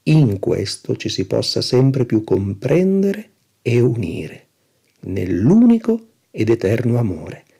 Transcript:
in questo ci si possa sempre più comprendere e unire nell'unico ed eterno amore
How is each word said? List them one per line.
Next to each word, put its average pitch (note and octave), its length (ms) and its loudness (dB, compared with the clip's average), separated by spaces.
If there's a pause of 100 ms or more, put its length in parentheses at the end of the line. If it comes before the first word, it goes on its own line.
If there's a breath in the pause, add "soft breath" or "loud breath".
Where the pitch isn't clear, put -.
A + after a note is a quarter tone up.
in C#3+ 340 4
questo - 580 -4
ci - 120 -8
si - 180 -6
possa A2+ 340 -2
sempre B2+ 460 2
più A2 180 0
comprendere F#3 1040 -2 (300)
e A#2+ 200 0
unire F2+ 640 -4 (540)
nell'unico F#3+ 1080 2 (220)
ed A2 180 -4
eterno A2+ 500 0
amore D#2+ 460 -6 (160)